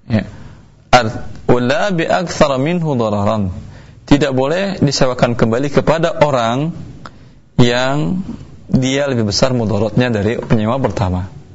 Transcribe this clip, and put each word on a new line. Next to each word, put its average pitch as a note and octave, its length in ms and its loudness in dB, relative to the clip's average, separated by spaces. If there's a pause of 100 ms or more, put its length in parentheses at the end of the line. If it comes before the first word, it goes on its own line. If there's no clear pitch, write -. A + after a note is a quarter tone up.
Ya. - 180 0 (680)
Ar-, A#2 320 2 (240)
la B2+ 400 2
bi E3 160 0
aktsara D#3 560 0
minhu D#3+ 320 0
dararan. G#2+ 560 0 (560)
Tidak C#3+ 280 4
boleh E3+ 480 0
disewakan C3 560 0
kembali B2 320 2
kepada D#3 560 0
orang C3 480 0 (880)
yang C#3 640 2 (440)
dia C3+ 400 0
lebih A#2 200 0
besar B2+ 240 0
mudaratnya A2 560 0
dari A2 280 0
penyewa - 440 0
pertama. F#2 480 -2 (260)